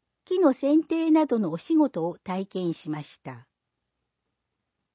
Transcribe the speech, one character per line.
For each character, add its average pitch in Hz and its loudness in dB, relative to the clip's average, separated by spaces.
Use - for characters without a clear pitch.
木 370 -2
の 302 4
剪 294 2
定 330 -2
な 311 6
ど 247 -2
の 180 -2
お 165 -6
仕 320 -4
事 254 0
を 170 -8
体 190 -6
験 180 -4
し - -12
ま 151 -8
し - -20
た。 123 -16